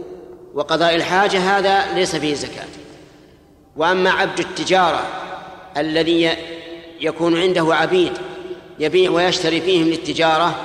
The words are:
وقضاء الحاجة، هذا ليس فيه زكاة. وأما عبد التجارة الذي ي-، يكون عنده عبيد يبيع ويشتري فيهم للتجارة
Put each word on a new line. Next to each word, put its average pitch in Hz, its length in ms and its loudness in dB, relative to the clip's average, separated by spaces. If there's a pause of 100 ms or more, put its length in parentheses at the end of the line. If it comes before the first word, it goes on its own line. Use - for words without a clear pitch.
(540)
وقضاء 160 420 2
الحاجة، 185 420 2
هذا 196 580 2
ليس 175 200 0
فيه 147 180 -2
زكاة. 123 340 -8 (1080)
وأما 185 340 2
عبد 175 280 0
التجارة 156 640 0 (720)
الذي 160 480 2
ي-، 165 120 0 (600)
يكون 165 420 0
عنده 170 340 2
عبيد 160 360 2 (680)
يبيع 160 320 2
ويشتري 165 500 0
فيهم 170 260 2
للتجارة 160 760 0